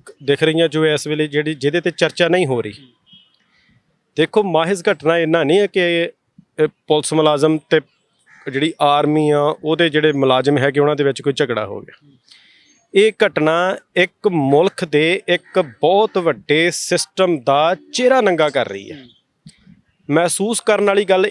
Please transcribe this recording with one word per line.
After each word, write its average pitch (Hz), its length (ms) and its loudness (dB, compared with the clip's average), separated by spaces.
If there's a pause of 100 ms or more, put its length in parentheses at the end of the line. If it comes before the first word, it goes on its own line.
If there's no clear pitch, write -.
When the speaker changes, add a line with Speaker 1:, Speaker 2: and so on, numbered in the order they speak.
(220)
Speaker 1:
ਦਿਖ 139 200 -2
ਰਹੀਆਂ, 160 260 0
ਜੋ 156 180 -2
ਇਸ 151 200 -2
ਵੇਲੇ 151 200 -4
ਜਿਹੜੀ, 151 280 -4
ਜਿਹਦੇ 147 260 -2
ਤੇ 170 100 -4
ਚਰਚਾ 170 380 0
ਨਹੀਂ 180 180 0
ਹੋ 123 160 -4
ਰਹੀ। 104 100 -10 (1400)
ਦੇਖੋ, 160 260 0
ਮਾਹਿਜ਼ 170 400 -2 (100)
ਘਟਨਾ 165 260 0
ਇੰਨਾ 165 260 2
ਨਹੀਂ 156 140 2
ਹੈ 202 80 2
ਕਿ 190 140 -2
ਇਹ 170 840 -4
ਪੁਲਿਸ - 460 -2
ਮੁਲਾਜ਼ਮ 156 460 2 (120)
ਤੇ 156 100 4 (720)
ਜਿਹੜੀ 151 280 -2
ਆਰਮੀ 151 500 2
ਆ, 147 240 0 (100)
ਉਹਦੇ 160 240 0
ਜਿਹੜੇ 151 240 2
ਮੁਲਾਜ਼ਮ 135 460 0
ਹੈਗੇ, 139 220 0
ਉਹਨਾਂ 147 160 0
ਦੇ 143 80 -2
ਵਿੱਚ 139 180 -2
ਕੋਈ 139 100 -2
ਝਗੜਾ 120 340 -4
ਹੋ 101 140 -12
ਗਿਆ। - 380 -20 (760)
ਇਹ 208 180 4 (140)
ਘਟਨਾ 170 500 0 (200)
ਇੱਕ 185 320 0
ਮੁਲਕ 160 560 0
ਦੇ 156 440 0
ਇੱਕ 180 320 -2
ਬਹੁਤ 185 580 0
ਵੱਡੇ 160 520 0
ਸਿਸਟਮ 180 720 -2
ਦਾ 147 360 0 (160)
ਚਿਹਰਾ 254 280 2
ਨੰਗਾ 165 300 0
ਕਰ 120 180 -2
ਰਹੀ 98 240 -14
ਹੈ। 151 60 -16
Speaker 2:
ਹੂੰ। 127 100 -20 (1040)
Speaker 1:
ਮਹਿਸੂਸ 175 500 -2
ਕਰਨ 208 240 0
ਵਾਲੀ 202 200 2
ਗੱਲ 185 260 2